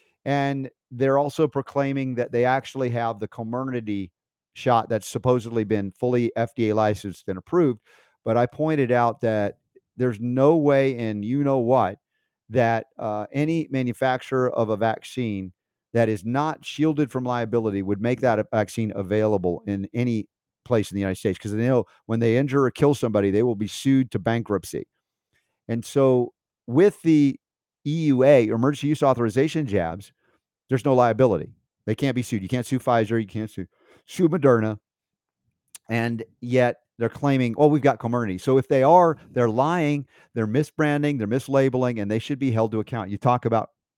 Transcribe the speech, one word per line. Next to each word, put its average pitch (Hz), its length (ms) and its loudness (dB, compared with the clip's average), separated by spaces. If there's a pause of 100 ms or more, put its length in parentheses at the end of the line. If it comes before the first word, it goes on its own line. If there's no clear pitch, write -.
(260)
and 139 440 -4 (220)
they're 135 260 2
also 147 300 0
proclaiming 135 680 -4
that 120 180 -4
they 120 100 2
actually 131 460 -2
have 117 320 -4
the 107 80 -8
Comirnaty 113 840 -8 (420)
shot 117 360 0
that's 110 180 -4
supposedly 117 560 -2
been 101 280 -2
fully 123 440 -2
F 113 180 -4
D 110 180 0
A 104 40 2
licensed 104 540 -2
and 92 80 -6
approved. 143 420 0 (460)
But 113 100 0
I 120 100 4
pointed 143 460 -2
out 120 300 2
that 107 380 -2 (360)
there's 117 240 -2
no 131 380 2
way 139 400 2
in 107 260 -4
you 135 220 -2
know 135 140 0
what 117 380 0 (520)
that, 113 380 0 (120)
uh, 107 320 -6
any 156 400 -2
manufacturer 127 800 -2
of 113 160 0
a 110 80 -2
vaccine 104 800 -4 (400)
that 117 160 2
is 104 160 -4
not 139 400 -4
shielded 147 440 0
from 131 140 -6
liability 113 580 -2
would 98 200 -4
make 120 180 -2
that 120 180 2
a 107 140 0
vaccine 110 460 -2
available 98 680 0
in 98 280 -4
any 117 340 -2 (380)
place 113 260 0
in 92 40 -10
the 101 40 -2
United 95 180 -2
States, 95 220 -2
'cause 104 140 -8
they 113 140 -2
know 123 180 2 (200)
when 113 140 -2
they 117 160 2
injure 135 300 2
or 123 40 2
kill 147 240 2
somebody, 104 380 0
they 104 120 2
will 120 120 0
be 101 120 -6
sued 135 440 0
to 113 80 -4
bankruptcy. 104 680 -4 (840)
And 117 160 -6
so 131 480 2 (340)
with 170 360 2
the 147 360 4 (460)
E 156 220 -2
U 127 160 4
A, 131 240 6
emergency 131 400 -2
use 151 160 0
authorization 131 600 0
jabs, 92 460 -4 (560)
there's 127 160 -2
no 135 120 2
liability. 117 580 2 (320)
They 110 100 -2
can't 135 200 -2
be 123 80 -4
sued. 101 200 -4
You 90 60 -10
can't 123 160 -2
sue 131 140 -4
Pfizer. 113 420 0
You 104 60 -6
can't 107 220 -8
sue, 90 180 -12 (380)
sue - 220 0
Moderna. 123 500 2 (1120)
And 117 380 -4 (160)
yet 123 400 0 (160)
they're 113 100 -2
claiming, 131 500 0
"Oh, 151 100 6
we've 147 140 4
got 127 180 2
Comirnaty." 117 420 -4
So 131 160 4
if 131 100 2
they 135 160 4
are, 165 340 6 (140)
they're 123 180 2
lying, 147 580 -2 (260)
they're 113 120 -2
misbranding, 147 720 -2
they're 107 60 -2
mislabeling, 127 760 0
and 101 100 -4
they 110 80 0
should 139 200 -6
be 131 120 0
held 110 220 0
to 110 80 -2
account. 104 300 -8
You 101 60 -6
talk 123 280 0
about 113 240 0 (280)